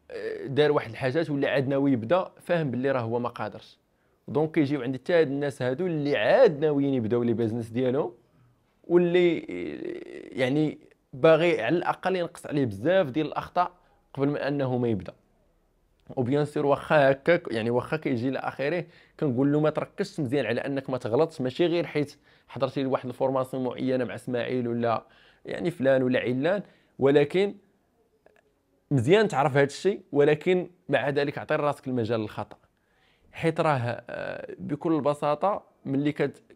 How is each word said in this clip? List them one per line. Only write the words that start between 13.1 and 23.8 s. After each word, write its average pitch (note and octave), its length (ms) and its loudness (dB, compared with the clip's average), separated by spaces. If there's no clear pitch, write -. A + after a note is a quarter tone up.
الاخطاء - 440 -4
قبل C#3 140 0
ما C#3+ 200 -2
انه C3+ 300 -2
ما B2 100 0
يبدا. F#2+ 260 -4
وبيان C#3 300 0
سور D3 200 -2
واخا C#3+ 460 4
هكاك، E3+ 400 0
يعني، A2+ 180 -2
واخا A#2+ 280 0
كيجي C3+ 320 -2
لاخره، C#3 560 -4
كنقول C#3 320 0
له: D3 80 4
"ما D3+ 100 2
تركزش - 500 -6
مزيان C3 260 0
على A#2 160 -2
انك C3+ 280 -6
ما B2+ 80 -2
تغلطش، C3+ 440 0
ماشي B2+ 240 0
غير E3+ 200 0
حيت D3 300 -4
حضرتي C3 360 -4
لواحد B2+ 260 -2
الفورماسيون C3 540 -2
معينه B2+ 420 -2